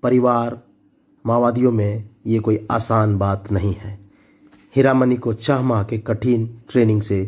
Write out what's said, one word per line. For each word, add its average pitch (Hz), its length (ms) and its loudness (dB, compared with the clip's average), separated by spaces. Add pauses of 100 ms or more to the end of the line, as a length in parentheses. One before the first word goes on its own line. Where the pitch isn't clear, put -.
परिवार, 120 560 2 (640)
माओवादियों 120 480 2
में 107 360 -2 (180)
ये 113 120 2
कोई 110 320 -2
आसान 110 480 0
बात 98 340 -2
नहीं 98 220 -2
है। 101 240 -14 (760)
हीरामणि 131 400 2
को 117 180 -4
छह 135 260 -2
माह 120 240 0
के 110 140 -6
कठिन 113 480 -2 (240)
ट्रेनिंग 110 320 2
से 98 260 -2